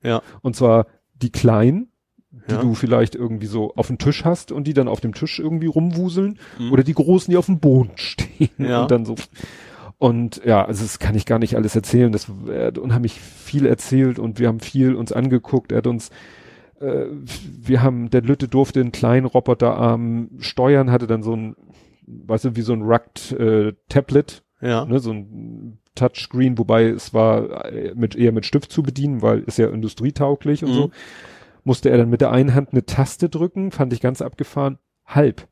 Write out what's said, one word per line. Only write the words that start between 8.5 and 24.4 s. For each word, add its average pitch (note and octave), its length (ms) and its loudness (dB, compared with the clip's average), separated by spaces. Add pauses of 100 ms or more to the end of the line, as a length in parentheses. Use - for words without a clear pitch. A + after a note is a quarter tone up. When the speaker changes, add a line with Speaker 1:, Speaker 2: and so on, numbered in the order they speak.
Speaker 1:
Ja. B2 260 0
Speaker 2:
und A#2+ 80 0
dann A#2 140 2
so. A2+ 100 -8 (840)
Und A#2 480 0
ja, G#2 180 4
also G#2 200 -4
das - 160 -10
kann G#2 160 -2
ich G#2 100 0
gar A2+ 140 0
nicht A#2 160 -2
alles A2 200 -2
erzählen. A#2+ 360 2
Das, G#2 160 -4 (200)
er A#2 200 -4
hat A#2+ 100 -6
unheimlich A#2+ 420 -2
viel - 460 -4
erzählt B2+ 540 2
und A2 200 -6
wir A#2+ 80 2
haben A2+ 120 -2
viel C3 360 0
uns A2+ 160 -6
angeguckt. B2+ 600 0
Er A2+ 80 0
hat A2 80 -2
uns, A#2+ 240 -4 (680)
äh, C#3 260 -4 (540)
wir A#2+ 220 2
haben, A#2+ 300 0
der B2+ 100 4
Lütte C3+ 260 0
durfte C3 320 0
einen B2 120 0
kleinen B2 340 2
Roboterarm A#2 1120 0
steuern, C3+ 540 2
hatte A#2+ 160 2
dann A2 160 -2
so A2+ 120 -4
ein, A2 200 -8 (500)
weißt A2+ 400 -6
du, A#2+ 100 -2
wie A#2 60 -4
so A2+ 120 -2
ein A2 100 -4
Rugged, - 560 -2
äh, G#2+ 340 2 (160)
Tablet, - 540 0 (180)